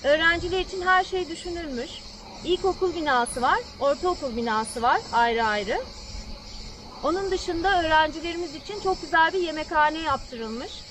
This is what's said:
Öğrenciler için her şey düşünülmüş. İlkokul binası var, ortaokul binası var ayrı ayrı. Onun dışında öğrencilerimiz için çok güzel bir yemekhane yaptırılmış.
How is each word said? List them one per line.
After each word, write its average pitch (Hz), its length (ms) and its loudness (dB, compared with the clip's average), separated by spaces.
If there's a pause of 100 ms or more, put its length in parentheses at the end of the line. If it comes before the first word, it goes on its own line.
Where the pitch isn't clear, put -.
Öğrenciler 339 560 4
için 370 220 -4
her 370 220 6
şey 359 260 -2
düşünülmüş. 330 640 -6 (540)
İlkokul 359 500 2
binası 302 460 2
var, 311 180 4 (200)
ortaokul 285 560 0
binası 226 460 -2
var 277 200 4 (120)
ayrı 233 300 4
ayrı. 214 380 0 (1200)
Onun 370 280 0
dışında 359 500 2
öğrencilerimiz 320 720 0
için 403 240 -10
çok 370 220 0
güzel 320 320 4
bir 392 60 2
yemekhane 311 600 2
yaptırılmış. 254 720 -4 (200)